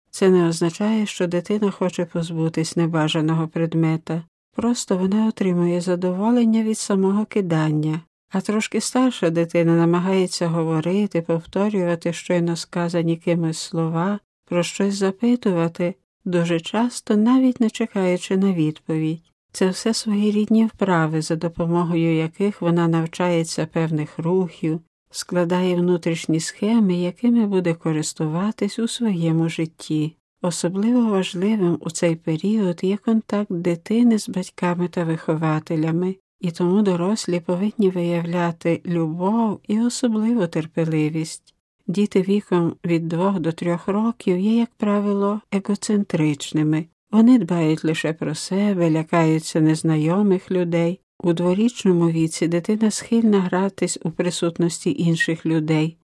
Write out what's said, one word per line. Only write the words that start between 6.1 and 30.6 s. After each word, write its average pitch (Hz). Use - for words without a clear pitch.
від 220
самого 202
кидання. 156
А 190
трошки 208
старша 247
дитина 165
намагається 175
говорити, 165
повторювати 175
щойно 170
сказані 170
кимось 165
слова, 165
про 175
щось 196
запитувати, 190
дуже 170
часто 226
навіть 247
не 220
чекаючи 190
на 196
відповідь. 156
Це 190
все 220
своєрідні 214
вправи, 160
за 160
допомогою 165
яких 180
вона 170
навчається 165
певних 160
рухів, 170
складає 180
внутрішні 170
схеми, 202
якими 214
буде 180
користуватись 165
у 226
своєму 165
житті. 160
Особливо 202